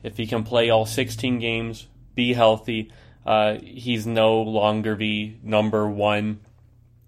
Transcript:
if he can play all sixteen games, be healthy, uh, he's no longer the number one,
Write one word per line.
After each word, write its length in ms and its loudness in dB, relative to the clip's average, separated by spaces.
if 140 -12
he 100 -4
can 160 -2
play 260 2
all 160 4
sixteen 540 -4
games, 480 -6
be 200 0
healthy, 580 2
uh, 300 2
he's 500 -6
no 380 4
longer 520 0
the 460 -6
number 480 0
one, 500 0